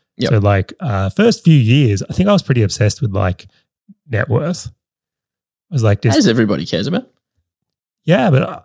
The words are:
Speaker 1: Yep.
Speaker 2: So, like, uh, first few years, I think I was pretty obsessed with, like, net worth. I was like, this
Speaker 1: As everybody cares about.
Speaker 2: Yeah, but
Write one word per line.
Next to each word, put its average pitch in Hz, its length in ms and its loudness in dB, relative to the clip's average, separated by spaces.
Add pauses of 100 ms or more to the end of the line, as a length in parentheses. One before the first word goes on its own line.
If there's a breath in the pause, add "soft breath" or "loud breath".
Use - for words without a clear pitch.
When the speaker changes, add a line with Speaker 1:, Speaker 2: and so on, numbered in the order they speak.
(180)
Speaker 1:
Yep. - 120 -2
Speaker 2:
So, 110 80 2
like, 101 420 0
uh, 98 300 -4
first 220 340 0
few 160 140 6
years, 117 440 2
I - 100 -12
think 190 160 0
I 208 40 4
was 180 100 2
pretty 123 200 0
obsessed 101 380 -2
with, 113 120 -4
like, 95 360 -4 (600)
net 113 200 -4
worth. 151 400 -4 (1000)
I 190 40 -12
was 123 80 0
like, 104 200 2
this 110 140 2
Speaker 1:
As 247 120 4
everybody 107 360 0
cares 101 220 -4
about. 190 240 -6 (920)
Speaker 2:
Yeah, 165 260 2
but 123 120 2 (220)